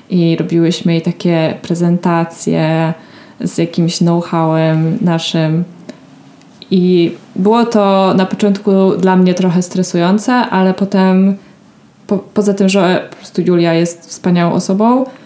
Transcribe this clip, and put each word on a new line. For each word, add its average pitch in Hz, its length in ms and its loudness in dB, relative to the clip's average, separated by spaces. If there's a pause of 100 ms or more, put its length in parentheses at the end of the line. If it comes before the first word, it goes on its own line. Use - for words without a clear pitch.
i 170 260 2
robiłyśmy 170 580 0
jej 165 80 0
takie 165 600 -2
prezentacje 165 1300 -2 (480)
z 175 160 -4
jakimś 165 400 -2
know-howem 160 1040 0
naszym. 160 640 -2 (1080)
I 180 400 2 (240)
było 220 300 2
to 196 520 2
na 190 80 2
początku 202 460 -2 (260)
dla 185 180 2
mnie 185 180 4
trochę 180 280 0
stresujące, 185 720 -2
ale 190 400 0
potem 190 600 2 (720)
po-, 208 100 -2 (160)
poza 202 200 0
tym, 196 160 2
że 185 400 0
po - 60 -20
prostu - 260 -6
Julia 170 320 2
jest 175 360 -2
wspaniałą 175 440 0
osobą, 226 520 0 (200)